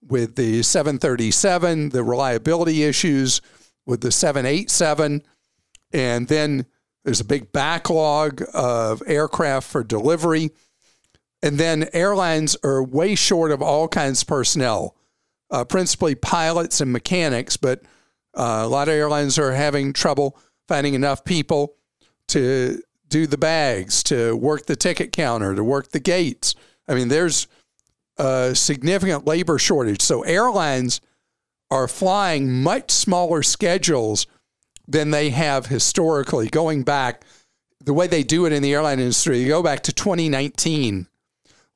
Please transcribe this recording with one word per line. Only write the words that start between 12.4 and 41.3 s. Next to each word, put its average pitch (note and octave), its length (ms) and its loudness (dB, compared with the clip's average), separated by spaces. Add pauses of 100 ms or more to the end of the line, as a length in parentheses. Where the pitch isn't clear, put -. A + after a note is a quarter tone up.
are C3+ 200 2
way D3+ 300 0
short E3 380 2
of C3+ 100 -2
all D#3 260 2
kinds C#3 360 -2
of - 40 -20
personnel, B2 680 0 (560)
uh, B2 120 -2
principally F3 500 0
pilots E3 680 -2
and C3+ 100 -2
mechanics, C3+ 680 -2
but, C3 240 -2 (540)
uh, A#2 280 -2
a A2+ 40 -2
lot C#3 200 0
of D#3+ 60 2
airlines D3 460 0
are C3+ 140 0
having C#3 400 0
trouble C#3+ 440 0 (300)
finding D3 260 0
enough C3+ 300 0
people D3 520 0 (520)
to B2+ 540 0 (260)
do D3+ 180 0
the C#3+ 120 -2
bags, C#3 640 0
to A#2 320 0
work D3 320 0
the D#3 80 0
ticket - 360 -2
counter, A2+ 440 0
to G#2 80 0
work C3+ 260 -2
the D#3+ 100 -4
gates. E3+ 540 0 (340)
I D3 60 -2
mean, B2 140 0
there's D#3 400 0 (680)
a C3 360 0
significant D3+ 720 0
labor D#3+ 320 0
shortage. A#2 440 2
So C3+ 200 2
airlines D#3+ 800 0 (720)
are C3 160 2
flying E3 760 0
much G3+ 300 0
smaller F3 500 2
schedules C#3+ 840 0 (600)
than D3+ 240 0
they D3+ 180 2
have C#3 380 0
historically, C#3 840 0
going D#3 340 0
back, C3 400 -2 (580)
the C#3+ 120 -2
way F3 140 2
they E3 160 2
do D#3+ 220 2
it D#3 80 2
in C#3+ 80 0
the C#3 120 2
airline D3 260 0
industry, B2 400 0
you B2+ 80 0
go D#3+ 160 2
back D3 200 0
to - 100 -4
twenty F3 360 0
nineteen, C3+ 800 -2 (680)